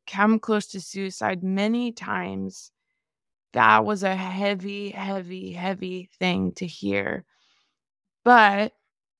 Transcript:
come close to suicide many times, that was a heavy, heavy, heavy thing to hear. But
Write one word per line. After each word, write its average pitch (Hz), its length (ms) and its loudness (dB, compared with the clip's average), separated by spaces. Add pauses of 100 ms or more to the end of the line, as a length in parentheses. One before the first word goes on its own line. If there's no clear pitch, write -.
come 214 340 4
close 214 280 0
to 196 120 -12
suicide 190 640 -4
many 214 480 0
times, 190 800 -6 (800)
that 113 320 6
was 208 200 -2
a 190 120 -2
heavy, 196 760 -4
heavy, 190 600 -8
heavy 185 680 -8
thing 185 360 0
to 185 120 -8
hear. 185 580 -4 (1000)
But 214 500 6 (460)